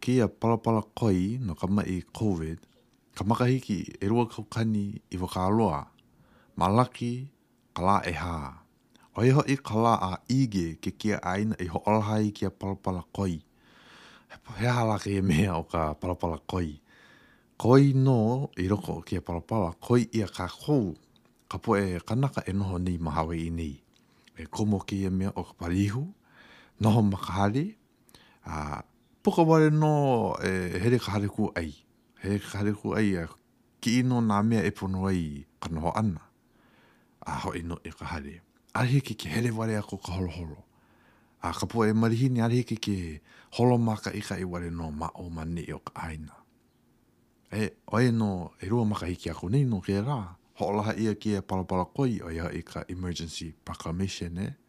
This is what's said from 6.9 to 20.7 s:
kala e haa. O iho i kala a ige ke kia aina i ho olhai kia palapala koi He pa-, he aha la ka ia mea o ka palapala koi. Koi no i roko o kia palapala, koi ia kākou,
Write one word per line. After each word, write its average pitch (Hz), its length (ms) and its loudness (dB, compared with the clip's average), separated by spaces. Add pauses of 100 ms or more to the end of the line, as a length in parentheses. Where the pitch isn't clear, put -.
kala 95 300 2
e 110 60 -2
haa. 76 440 -6 (600)
O 120 80 0
iho 131 240 6
i 135 80 0
kala 113 460 2
a 92 140 -2 (120)
ige 101 480 0
ke 95 160 -8
kia - 320 -2
aina 104 400 0
i 85 80 -6
ho - 160 -6
olhai 107 480 2
kia 95 160 -4
palapala 95 640 -6
koi 92 240 -2 (920)
He - 160 -18
pa-, 98 140 -16
he 117 100 0
aha 120 160 2
la 107 160 0
ka 104 80 -6
ia 98 160 2
mea 90 320 4
o 82 100 -2
ka 78 320 0
palapala 87 380 -2 (100)
koi. 82 300 -2 (840)
Koi 135 380 8
no 131 580 4
i 92 140 -2
roko 87 300 -2
o 85 40 -10
kia 95 220 -4
palapala, 87 560 -2
koi 120 320 4
ia 110 160 -2
kākou, 98 640 -2 (560)